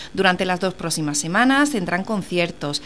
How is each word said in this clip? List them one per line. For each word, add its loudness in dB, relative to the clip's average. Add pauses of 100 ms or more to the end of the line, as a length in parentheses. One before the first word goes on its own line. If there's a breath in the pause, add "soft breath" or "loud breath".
(140)
Durante 2
las 0
dos -2
próximas -2
semanas 4
tendrán -2
conciertos, -2